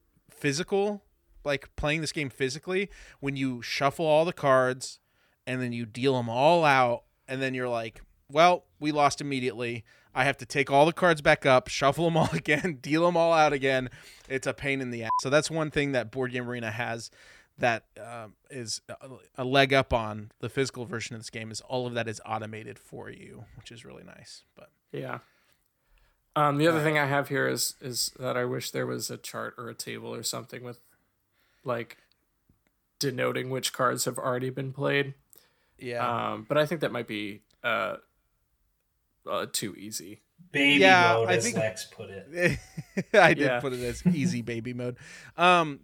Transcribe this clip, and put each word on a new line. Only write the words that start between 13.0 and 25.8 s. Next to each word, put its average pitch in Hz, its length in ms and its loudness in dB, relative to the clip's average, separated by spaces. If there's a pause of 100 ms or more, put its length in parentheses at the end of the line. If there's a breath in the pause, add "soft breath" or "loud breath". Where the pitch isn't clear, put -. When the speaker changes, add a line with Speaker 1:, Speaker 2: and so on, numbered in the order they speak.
Speaker 1:
'em 175 100 2
all 165 160 4
out 151 200 6
again." 131 360 0 (400 loud breath)
It's 131 160 -4
a 131 80 -2
pain 139 280 -4
in 123 100 -6
the 117 120 -8
ass. 110 80 -4 (100)
So 139 100 -4
that's 151 180 2
one 156 220 -4
thing 143 220 -2
that 113 180 -2
Board 127 200 -4
Game 123 160 -6
Arena 120 220 -6
has 117 400 -6 (500 soft breath)
that, 117 260 0 (160)
uh, 113 260 -14 (220)
is 120 400 -10
a, 131 200 -16 (280)
a 131 80 -4
leg 135 300 4
up 135 180 2
on 107 460 -4
the 120 100 -8
physical 127 360 -4
version 117 300 -10
of 113 60 -14
this - 80 -14
game, 110 220 -12
is 110 100 -12
all 127 240 -4
of 123 80 -8
that 117 140 -4
is 107 180 -8
automated 110 540 -8
for 110 320 -16
you, 117 340 -20 (120)
which - 140 -20
is 113 140 -20
really 131 180 -20
nice. - 400 -20 (120)
But - 160 -20 (200)
Speaker 2:
Yeah. 131 280 -8 (1160)